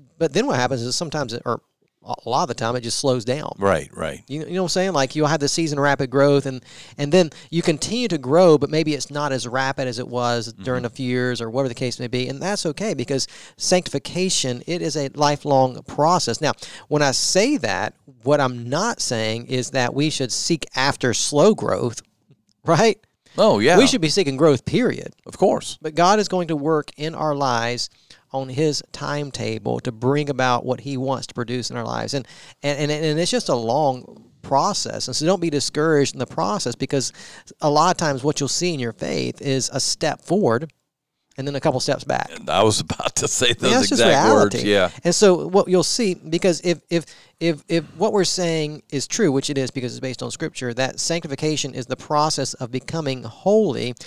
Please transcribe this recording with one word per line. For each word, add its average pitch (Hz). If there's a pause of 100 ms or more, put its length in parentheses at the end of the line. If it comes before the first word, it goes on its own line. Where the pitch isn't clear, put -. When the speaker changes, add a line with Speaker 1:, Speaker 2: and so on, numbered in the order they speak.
(180)
Speaker 1:
but 160
then 226
what 208
happens 127
is 120
sometimes, 147
it, 120
or 117 (440)
a -
lot 131
of 170
the 123
time, 117
it 127
just 117
slows 127
down. 127
Speaker 2:
Right, 90
right. -
Speaker 1:
You, 147
you 156
know 185
what 180
I'm -
saying? 190
Like, 139
you'll 151
have 156
the 143
season 147
of 139
rapid 139
growth, 139
and, 131 (340)
and 143
then 175 (200)
you 165
continue 214
to 170
grow, 156
but 139
maybe 151
it's 127
not 147
as 120
rapid 131
as 120
it 123
was 120
Speaker 2:
Mm-hmm. 95
Speaker 1:
during 127
a 110
few 131
years 123
or 113
whatever 131
the 120
case 127
may 123
be, 127
and 135
that's 196
okay 180
because 135 (540)
sanctification, 143
it 170
is 160
a 139
lifelong 139
process. 151
Now, 139 (360)
when 151
I 139
say 226
that, 101 (280)
what 143
I'm 123
not 180
saying 113
is 127
that 123
we 147
should 135
seek - (120)
after 131
slow 175
growth, - (300)
<laughs> -
right? 202 (380)
Speaker 2:
Oh, 185
yeah. 151
Speaker 1:
We 262
should 247
be 156
seeking 143
growth, 147
period. - (140)
Speaker 2:
Of -
course. -
Speaker 1:
But 156
God 180
is 190
going 180
to 160
work 151
in 156
our 156
lives 123 (400)
on 135
his 143 (100)
timetable 123
to -
bring 135
about 127
what 123
he 135
wants 131
to -
produce 120
in 123
our 117
lives. 117
And, 147 (360)
and, 143
and, 151
and 151
it's 170
just 247
a 151
long 127 (120)
process. 139
And 127
so 147
don't 185
be 170
discouraged 147
in 135
the 123
process, 175
because 135 (480)
a 151
lot 156
of 175
times 139
what 147
you'll 139
see 175
in 139
your 117
faith 127
is 135
a 135
step -
forward 151 (640)
and 135
then 143
a 131
couple 131
steps -
back. -
Speaker 2:
And -
I 90
was 107
<laughs> -
about -
to -
say 120
those -
Speaker 1:
I 123
mean, 127
that's -
just 170
Speaker 2:
exact 113
Speaker 1:
reality. 104
Speaker 2:
words. -
Yeah. 98 (120)
Speaker 1:
And 170
so 175
what 185
you'll 180
see, 202
because 165
if, 175
if, 170 (340)
if, 160
if 165 (120)
what 202
we're 208
saying 156
is 139
true, 185
which 135
it 143
is 131
because 120
it's 120
based 131
on 123
Scripture, 127
that 131
sanctification 151
is 127
the 131
process 147
of 120
becoming 131
holy. 123 (120)